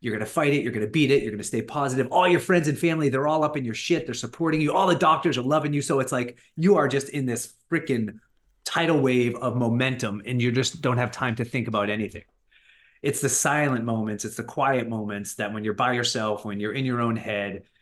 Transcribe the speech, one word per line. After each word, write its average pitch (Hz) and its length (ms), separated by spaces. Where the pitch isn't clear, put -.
You're 113 140
gonna 110 100
fight 143 300
it. 147 80
You're 113 100
gonna 107 140
beat 143 240
it. 139 120
You're 110 100
gonna 104 100
stay - 180
positive. 135 500
All 180 160
your 175 140
friends 170 280
and 139 100
family, 160 320
they're 135 160
all 156 180
up 151 120
in 135 100
your 113 80
shit. 160 320
They're 120 80
supporting 156 480
you. 147 100
All 190 140
the 175 80
doctors 156 420
are 123 60
loving 147 320
you. 143 80
So 139 180
it's 131 120
like, 123 260
you 180 200
are 139 120
just 135 220
in 143 160
this 117 260
freaking 123 480
tidal 165 360
wave 123 360
of 123 200
momentum, 120 680
and 123 160
you 120 120
just 123 280
don't 123 180
have 123 120
time 123 260
to 120 80
think 117 240
about 104 220
anything. 107 340
It's 143 180
the 139 80
silent 143 560
moments. 110 400
It's 107 120
the 113 80
quiet 131 440
moments 104 460
that 104 180
when 107 120
you're 107 100
by 123 200
yourself, 113 500
when 104 160
you're 104 140
in 135 100
your 123 160
own 117 160
head, 101 480